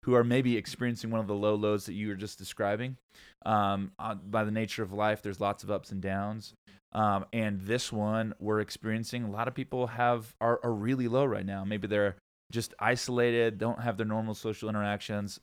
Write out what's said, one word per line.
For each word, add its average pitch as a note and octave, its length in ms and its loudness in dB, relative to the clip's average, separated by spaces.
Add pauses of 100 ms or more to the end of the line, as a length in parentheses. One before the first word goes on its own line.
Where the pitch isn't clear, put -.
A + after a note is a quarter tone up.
who B2 80 4
are A#2+ 100 8
maybe B2 320 4
experiencing A2+ 540 -4
one A2+ 100 0
of G#2 80 -4
the G#2 80 0
low G#2 200 4
lows G#2 320 2
that G2+ 60 -8
you G#2 140 -4
were G2+ 80 -4
just G2 220 -10
describing. G#2+ 580 -2 (500)
Um, G2 540 2
uh, G#2+ 160 -6
by G2+ 300 -2
the G#2+ 60 -2
nature A2 320 -2
of F#2+ 100 -6
life, G#2+ 280 2
there's G2 200 -4
lots G2+ 220 0
of G2 80 -4
ups - 200 -4
and G2 100 -6
downs. G2+ 520 -4 (400)
Um, G2+ 400 2
and G#2+ 280 0
this A2 300 -2
one A2 480 0
we're G#2+ 220 2
experiencing, A2 640 -4
a G#2+ 60 -4
lot A2+ 180 -2
of B2 40 -10
people B2+ 340 -2
have, A#2 520 0
are, A#2 240 4
are A#2+ 100 2
really A#2+ 360 0
low C3 160 4
right G2+ 200 0
now. G2 200 -4
Maybe G#2 220 -2
they're G2+ 280 2 (360)
just A#2 280 -4
isolated, A#2 760 2
don't A2+ 240 -2
have A#2 160 -2
their A2+ 80 0
normal A2 280 -2
social A2 360 -4
interactions. G#2 720 -2